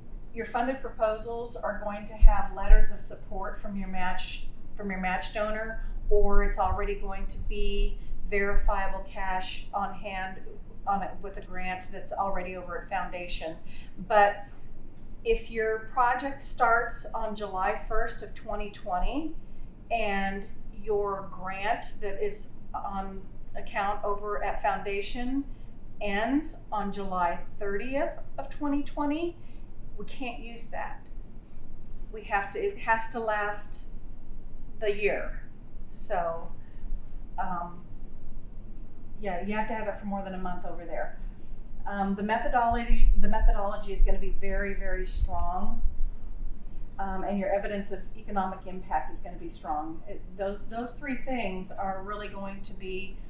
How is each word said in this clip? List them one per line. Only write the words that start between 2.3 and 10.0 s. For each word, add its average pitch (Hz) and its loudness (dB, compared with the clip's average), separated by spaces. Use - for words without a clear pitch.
letters 196 12
of 185 -4
support - -8
from 202 -6
your 98 -4
match, - 0
from 202 -6
your 185 -6
match 185 -4
donor, 220 -4
or 208 10
it's 208 2
already 202 2
going 196 -2
to - -4
be 208 4
verifiable 202 4
cash 190 -4
on 196 -4
hand 190 -8